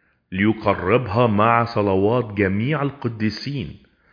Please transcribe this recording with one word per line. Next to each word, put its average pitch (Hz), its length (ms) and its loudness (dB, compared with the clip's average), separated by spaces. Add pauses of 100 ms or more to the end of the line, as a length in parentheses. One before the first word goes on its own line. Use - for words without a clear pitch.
(320)
ليقربها 104 920 0
مع 113 380 4
صلوات 104 600 0
جميع 107 580 -2
القديسين 113 920 -6 (360)